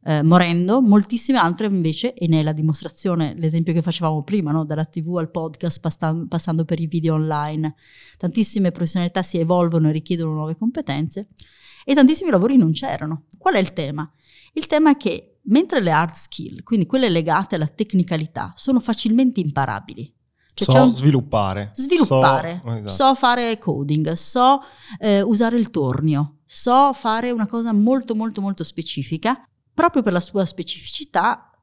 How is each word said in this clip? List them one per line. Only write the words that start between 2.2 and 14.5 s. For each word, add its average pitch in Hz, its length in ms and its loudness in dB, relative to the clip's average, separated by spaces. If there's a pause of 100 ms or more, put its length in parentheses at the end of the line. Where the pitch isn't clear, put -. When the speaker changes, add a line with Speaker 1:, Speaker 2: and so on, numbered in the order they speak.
Speaker 1:
ne 160 100 4
è 156 60 0
la 156 80 -2
dimostrazione 156 840 -4
l'esempio 165 360 -2
che 165 100 0
facevamo 160 400 -2
prima, 170 300 -2
no? 160 120 0
Dalla 151 200 -4
T 165 180 -8
V 175 140 -4
al 160 160 -4
podcast, 160 480 -6
pasta-, 160 480 -4
passando 165 360 -2
per 160 140 -4
i 165 80 -4
video 160 280 -2
online, 156 600 -2 (440)
tantissime 196 520 0
professionalità 175 540 -2
si - 140 -4
evolvono 170 500 2
e 151 40 2
richiedono 160 420 -4
nuove 156 220 -6
competenze, 202 720 -4 (540)
e 269 80 0
tantissimi 302 380 4
lavori 233 260 4
non 175 140 6
c'erano. 156 540 -6 (120)
Qual 370 180 0
è 220 40 4
il 190 140 -2
tema? 147 360 -8 (440)